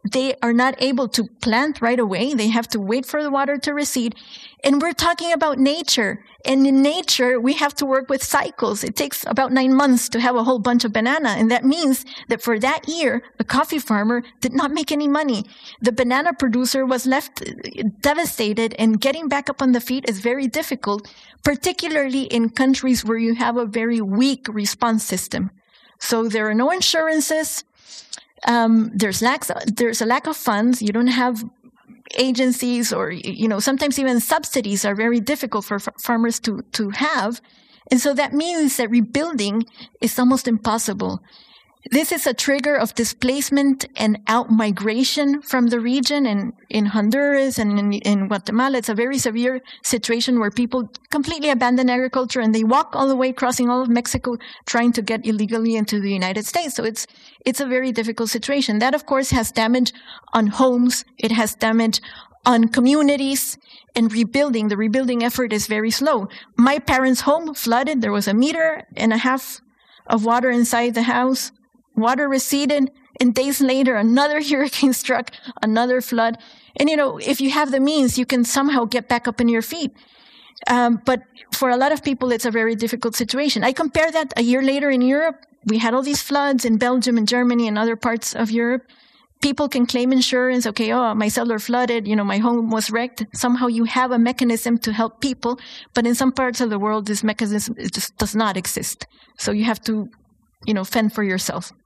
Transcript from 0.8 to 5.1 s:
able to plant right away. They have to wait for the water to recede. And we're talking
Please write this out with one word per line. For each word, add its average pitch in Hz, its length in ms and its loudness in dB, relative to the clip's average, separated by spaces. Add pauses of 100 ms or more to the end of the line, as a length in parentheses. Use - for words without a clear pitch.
able 254 280 0
to 226 160 -2 (180)
plant 262 400 0
right 240 160 2
away. 214 340 -2
They 220 160 0
have 226 200 0
to 220 120 -4
wait 226 240 -2
for 302 180 -4
the 294 80 -4
water 277 280 0
to 294 160 -4
recede. 254 400 -2 (500)
And 277 160 4
we're 330 120 -2
talking 339 400 -2